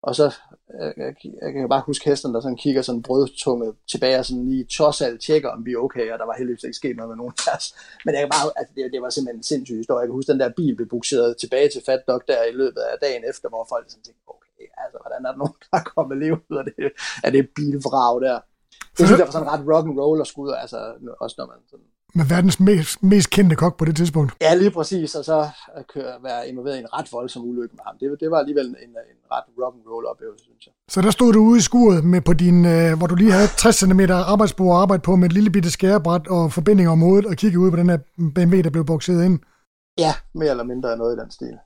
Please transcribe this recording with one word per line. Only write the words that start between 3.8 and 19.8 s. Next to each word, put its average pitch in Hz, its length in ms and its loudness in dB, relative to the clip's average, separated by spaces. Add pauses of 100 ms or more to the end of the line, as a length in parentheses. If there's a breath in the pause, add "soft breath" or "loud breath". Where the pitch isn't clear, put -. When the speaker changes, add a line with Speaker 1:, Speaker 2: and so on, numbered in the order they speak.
Speaker 1:
tilbage 131 260 0
og 127 60 -2
sådan 123 260 -6
lige 131 160 -4 (100)
trods 147 240 2
alt 120 200 -4
tjekker, 147 300 0
om 113 160 -12
vi 123 60 -8
er 120 40 -4 (100)
okay, 113 260 -6
og 117 60 -10
der 113 80 -8
var 113 120 -6
heldigvis 123 260 -8
ikke 120 180 -12
sket 123 140 -6
noget 113 140 -14
med 113 60 -14
nogen 120 160 -12 (160)
af 143 80 -4
os. - 100 -12 (380 loud breath)
Men 160 100 -2
jeg 143 80 -2
kan 143 140 -4
bare, 147 140 0 (100)
altså, - 160 -12
det, 127 160 -8
det 127 100 -8
var 127 80 -8
simpelthen 123 300 -8
en - 20 -20 (100)
sindssyg 123 240 -6
historie. 120 240 -4
Jeg 120 80 -4
kan 127 100 -8
huske, 139 140 -4
den 135 80 0
der 123 160 -2
bil 143 200 -2
blev 110 120 -8
bukseret 120 540 -2
tilbage 135 320 0
til 127 120 -12
Fat 131 220 -2
Dog 123 200 -2
der 123 140 0 (100)
i - 0 - (100)
løbet 120 180 -4 (120)
af 120 40 -8 (100)
dagen 123 240 -6
efter, - 180 -12
hvor 113 240 -10
folk 117 160 -6
sådan - 180 -20
tænkte, - 160 -20 (120)
"Okay, - 300 -20 (200)
altså, - 200 -16
hvordan 123 220 -12
er 127 60 -6
der 135 100 -14
nogen, 156 140 -8 (140)
der 143 120 -2
er - 40 -16 (100)
kommet 135 280 -4
liv 160 100 -2 (160)
ud 156 100 -8
af 135 80 -10
det, - 60 -16 (520 loud breath)
af 131 60 0
det 135 120 4 (120)
bilvrag 135 580 -2 (120)
der?" 120 120 -2 (580 loud breath)
Speaker 2:
Så - 20 -14
Speaker 1:
Jeg 175 80 6
synes, 190 40 8
Speaker 2:
det 254 80 8
Speaker 1:
det 175 100 4
var - 100 -8
sådan 147 160 -4
ret 147 180 -6
rock 160 160 2